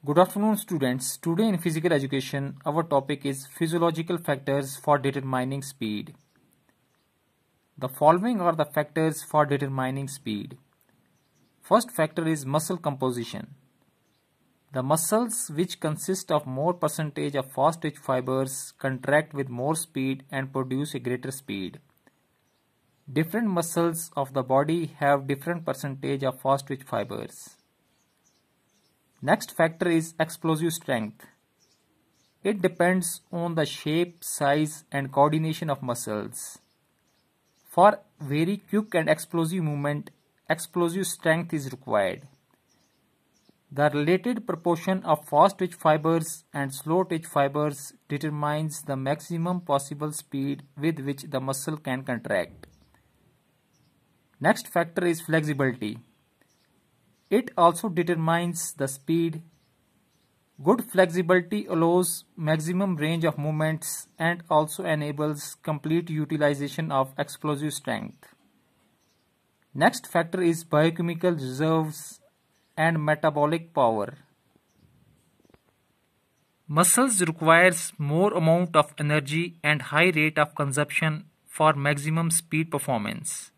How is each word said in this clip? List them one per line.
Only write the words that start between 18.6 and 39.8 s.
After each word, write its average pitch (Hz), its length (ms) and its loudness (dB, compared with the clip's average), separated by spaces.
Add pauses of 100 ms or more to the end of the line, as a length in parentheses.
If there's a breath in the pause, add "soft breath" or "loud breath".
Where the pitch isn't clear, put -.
contract 139 560 0
with 139 160 -6
more 127 260 -2
speed 131 540 -4
and 135 240 -6
produce 131 400 -4
a 139 60 -6
greater 123 320 -4
speed. 98 480 -8 (1300)
Different 165 360 0
muscles 170 680 -2
of 135 200 -4
the 135 80 0
body 147 560 0
have 139 260 2
different 165 400 -4
percentage 135 580 -6
of 131 180 -4
fast 139 260 0
twitch 135 160 -8
fibers. - 720 -8 (1700)
Next 170 340 0
factor 165 340 2
is 165 300 2
explosive 160 540 0
strength. 113 520 -4 (1160)
It 202 180 0
depends 175 600 2 (100)
on 170 240 -4
the 160 100 2
shape, 170 580 -2
size 151 680 0
and 139 200 -4
coordination 156 600 2
of 135 100 -4
muscles. 110 800 -6 (1120)
For 208 300 6 (200)
very 156 360 0
quick 214 360 -2
and 160 160 2
explosive 165 540 0
movement, 147 480 -4 (360)